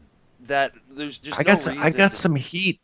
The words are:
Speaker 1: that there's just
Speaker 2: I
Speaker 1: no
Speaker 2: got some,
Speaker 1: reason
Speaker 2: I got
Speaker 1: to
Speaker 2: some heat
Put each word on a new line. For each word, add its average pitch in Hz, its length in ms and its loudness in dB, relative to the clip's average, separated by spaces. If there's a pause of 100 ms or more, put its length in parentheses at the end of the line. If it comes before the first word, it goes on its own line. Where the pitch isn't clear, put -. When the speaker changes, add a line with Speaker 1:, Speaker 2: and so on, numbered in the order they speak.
(380)
Speaker 1:
that 139 360 -2 (140)
there's 143 300 -12
just - 220 -8
Speaker 2:
I - 20 0
Speaker 1:
no 156 60 2
Speaker 2:
got 196 120 4
some, 165 120 -4
Speaker 1:
reason 143 140 -2
Speaker 2:
I 160 40 6
got 196 220 4
Speaker 1:
to - 40 -10
Speaker 2:
some 165 200 0
heat 170 480 -4